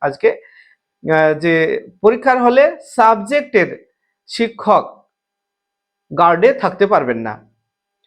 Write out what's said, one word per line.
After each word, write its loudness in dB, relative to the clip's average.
আজকে, -4
আহ, 2
যে -2
পরীক্ষার 0
হলে 2
সাবজেক্টের -2
শিক্ষক -4
গার্ডে 4
থাকতে -2
পারবেন -2
না। -12